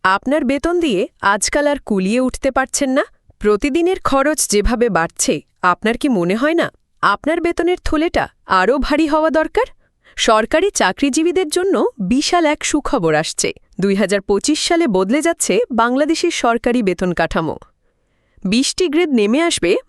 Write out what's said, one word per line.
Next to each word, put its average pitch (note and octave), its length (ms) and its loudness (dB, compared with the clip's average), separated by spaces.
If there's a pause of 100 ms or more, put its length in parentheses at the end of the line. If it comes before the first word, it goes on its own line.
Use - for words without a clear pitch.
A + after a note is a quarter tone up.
আপনার C4 360 0
বেতন C#4+ 360 -2
দিয়ে A3+ 220 0 (240)
আজকাল G#3+ 420 0
আর C#4+ 160 0
কুলিয়ে G3+ 360 0
উঠতে B3+ 300 -2
পারছেন C4 400 -2
না? C#4 140 0 (360)
প্রতিদিনের D4 640 0
খরচ C#4 460 0
যেভাবে G#3+ 420 2
বাড়ছে, E3+ 440 -2 (300)
আপনার G#3+ 340 0
কি D4 100 -2
মনে F#3+ 280 0
হয় D4+ 240 0
না - 60 -2 (360)
আপনার C#4 380 0
বেতনের E4+ 440 0
থলেটা D#4 400 0 (260)
আরও F#3+ 280 4
ভারী D4+ 300 0
হওয়া D#4 220 2
দরকার? D#4+ 360 0 (500)
সরকারি A3 580 2
চাকরিজীবীদের D4+ 760 0
জন্য F4+ 260 0 (340)
বিশাল D4+ 380 2
এক D4+ 180 0
সুখবর F#3 500 0
আসছে। - 340 -2 (300)
দুই G3 180 0
হাজার G3+ 260 0
পঁচিশ G#3+ 420 0
সালে E4+ 240 2
বদলে G3 340 0
যাচ্ছে E4 320 0 (180)
বাংলাদেশের C#4 680 0
সরকারি A#3+ 420 0
বেতন F#3 320 -2
কাঠামো। D#3+ 420 -2 (840)
বিশটি B3+ 460 0
গ্রেড D#4+ 260 0
নেমে A3 280 2
আসবে D#4+ 280 0 (180)